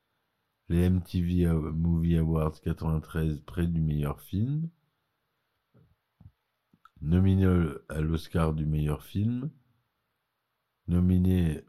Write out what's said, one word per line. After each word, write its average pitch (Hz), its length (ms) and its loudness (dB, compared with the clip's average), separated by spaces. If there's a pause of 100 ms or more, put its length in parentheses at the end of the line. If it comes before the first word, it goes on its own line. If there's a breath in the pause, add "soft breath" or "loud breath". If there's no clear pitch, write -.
(680)
Les 87 140 2
M 90 200 2
T - 180 -4
V 87 280 2
Aw-, 80 240 -2
Movie 82 440 0
Awards 80 440 0
quatre-vingt-treize, 80 800 -4
prix 87 280 -6
du 82 120 -2
meilleur 73 400 -4
film. 143 480 -6 (2250)
Nominé 95 460 4
au, 87 240 4 (180)
à 76 120 -6
l'Oscar 80 540 -2
du 78 120 -4
meilleur 76 360 -2
film. 123 480 -4 (1400)
Nominé 90 800 2